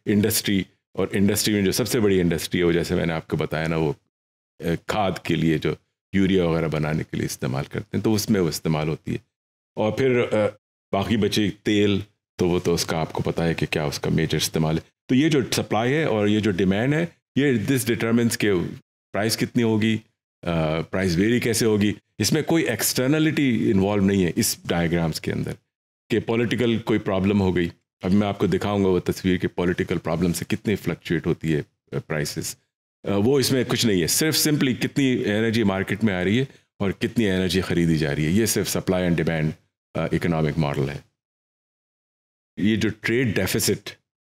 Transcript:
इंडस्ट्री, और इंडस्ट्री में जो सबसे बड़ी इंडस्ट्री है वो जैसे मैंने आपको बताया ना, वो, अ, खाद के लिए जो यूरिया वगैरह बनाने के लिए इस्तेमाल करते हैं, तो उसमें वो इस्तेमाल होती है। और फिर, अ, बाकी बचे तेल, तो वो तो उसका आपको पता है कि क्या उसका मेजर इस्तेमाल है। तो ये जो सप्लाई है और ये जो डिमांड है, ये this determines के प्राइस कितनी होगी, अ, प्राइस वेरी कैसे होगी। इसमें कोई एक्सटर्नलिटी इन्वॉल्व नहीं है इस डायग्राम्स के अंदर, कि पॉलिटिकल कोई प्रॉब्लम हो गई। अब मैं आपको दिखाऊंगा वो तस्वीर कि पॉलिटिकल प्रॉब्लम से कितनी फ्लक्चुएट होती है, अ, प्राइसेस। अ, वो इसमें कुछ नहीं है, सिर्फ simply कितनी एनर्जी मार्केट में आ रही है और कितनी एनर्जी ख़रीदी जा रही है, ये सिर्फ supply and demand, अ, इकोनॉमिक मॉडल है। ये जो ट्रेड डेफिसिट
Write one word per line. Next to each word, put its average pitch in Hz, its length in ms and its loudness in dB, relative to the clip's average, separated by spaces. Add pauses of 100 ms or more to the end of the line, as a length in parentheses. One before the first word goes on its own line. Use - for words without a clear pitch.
इंडस्ट्री, 104 580 0 (300)
और 95 180 -2
इंडस्ट्री 104 400 2
में 101 120 2
जो 92 60 2
सबसे 120 280 -2
बड़ी 98 200 4
इंडस्ट्री 85 400 0
है 87 60 2
वो 85 80 4
जैसे 85 220 0
मैंने 85 180 0
आपको 80 240 -6
बताया 78 300 -2
ना, 82 100 0
वो, 78 180 0 (720)
अ, 85 100 0 (140)
खाद 95 300 -2
के - 160 -2
लिए 80 240 2
जो - 180 -4 (380)
यूरिया 95 300 4
वगैरह 82 220 0
बनाने 78 360 -2
के - 140 -10
लिए 73 80 -4
इस्तेमाल 69 380 -6
करते - 340 -8
हैं, 101 60 -4
तो 110 100 2
उसमें 107 260 0
वो 85 100 2
इस्तेमाल 78 400 -2
होती 78 240 -6
है। - 60 -6 (580)
और 110 140 0
फिर, 127 280 2
अ, 107 280 0 (460)
बाकी 98 240 0
बचे 104 320 2
तेल, 101 540 2 (340)
तो 90 120 2
वो 87 100 2
तो 87 140 0
उसका 85 260 -2
आपको 78 240 -4
पता 82 200 -2
है 82 100 0
कि 78 120 -2
क्या 78 200 -4
उसका 73 240 -4
मेजर 80 280 0
इस्तेमाल 80 400 0
है। 80 60 -4 (260)
तो 131 60 2
ये 151 140 4
जो 151 240 0
सप्लाई 113 380 0
है 151 160 0
और 107 200 2
ये 107 140 2
जो 107 100 2
डिमांड 98 420 2
है, 170 260 -4 (180)
ये 131 280 2
this 127 200 0
determines 117 500 2
के 104 180 2 (580)
प्राइस 107 240 -2
कितनी 120 280 0
होगी, 110 320 2
अ, 110 60 -6 (800)
प्राइस 95 340 -2
वेरी 113 240 2
कैसे 117 260 0
होगी। 104 300 2 (240)
इसमें 139 240 0
कोई 165 200 2
एक्सटर्नलिटी 135 1040 0
इन्वॉल्व 104 340 2
नहीं 98 200 4
है 82 140 0
इस - 300 -2
डायग्राम्स 85 520 0
के - 120 -6
अंदर, 76 220 -4 (560)
कि 107 100 2
पॉलिटिकल 117 600 0
कोई 110 200 0
प्रॉब्लम 101 400 2
हो 95 120 4
गई। 87 200 0 (320)
अब 95 80 0
मैं 104 160 4
आपको 101 200 0
दिखाऊंगा 95 420 0
वो 90 100 4
तस्वीर 90 380 0
कि 90 100 -4
पॉलिटिकल 90 500 -2
प्रॉब्लम 82 360 0
से 85 160 -6
कितनी 104 260 -2
फ्लक्चुएट 82 500 -4
होती 80 260 -2
है, 73 100 0
अ, - 380 -10
प्राइसेस। 76 580 -6 (480)
अ, 98 60 -4
वो 110 280 2
इसमें 127 260 0
कुछ - 200 -2
नहीं 98 160 4
है, 78 60 0
सिर्फ 156 280 0
simply 143 420 0
कितनी 135 280 -2
एनर्जी 113 580 0
मार्केट 98 400 0
में 107 100 2
आ 90 80 -2
रही 98 160 2
है 135 100 0 (320)
और 196 120 0
कितनी - 340 -2
एनर्जी 92 360 2
ख़रीदी 85 360 2
जा 76 140 0
रही 76 140 -2
है, 78 60 0
ये 107 160 2
सिर्फ - 300 -2
supply 90 320 0
and 85 60 2
demand, 80 360 -2 (440)
अ, 82 180 -4
इकोनॉमिक 80 440 0
मॉडल 71 320 -2
है। 71 140 -10 (1600)
ये 104 180 2
जो 101 120 0
ट्रेड 117 460 -2
डेफिसिट 98 540 -2 (400)